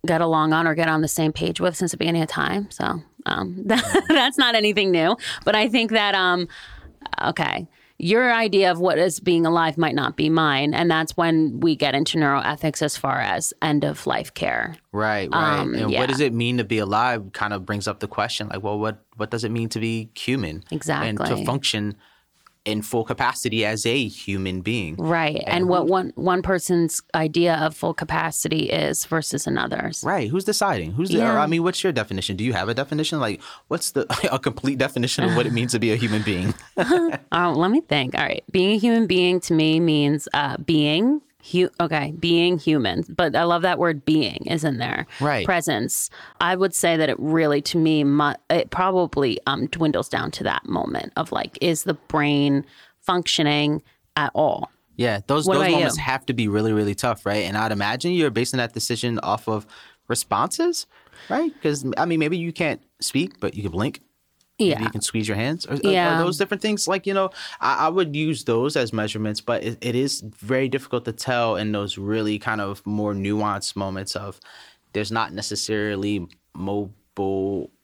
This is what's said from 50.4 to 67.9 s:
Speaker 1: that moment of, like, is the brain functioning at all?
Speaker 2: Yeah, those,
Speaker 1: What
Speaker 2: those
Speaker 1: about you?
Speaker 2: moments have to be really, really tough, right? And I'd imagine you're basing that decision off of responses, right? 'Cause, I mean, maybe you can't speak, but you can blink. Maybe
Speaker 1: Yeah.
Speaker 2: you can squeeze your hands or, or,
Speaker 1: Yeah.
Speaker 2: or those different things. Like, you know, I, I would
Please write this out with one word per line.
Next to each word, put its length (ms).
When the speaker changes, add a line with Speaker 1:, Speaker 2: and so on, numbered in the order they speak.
Speaker 1:
that 240
moment 480
of, 160
like, 300
is 240
the 100
brain 720
functioning 840
at 180
all? 380
Speaker 2:
Yeah, 320
those, 200
Speaker 1:
What 80
Speaker 2:
those 80
Speaker 1:
about 80
you? 60
Speaker 2:
moments 200
have 300
to 60
be 140
really, 260
really 220
tough, 300
right? 200
And 120
I'd 140
imagine 420
you're 160
basing 280
that 160
decision 460
off 280
of 180
responses, 760
right? 220
'Cause, 240
I 80
mean, 140
maybe 180
you 160
can't 280
speak, 400
but 160
you 80
can 80
blink. 300
Maybe 120
Speaker 1:
Yeah. 120
Speaker 2:
you 60
can 120
squeeze 260
your 100
hands 280
or, 80
or, 60
Speaker 1:
Yeah. 280
Speaker 2:
or 60
those 120
different 240
things. 260
Like, 200
you 80
know, 160
I, 280
I 20
would 260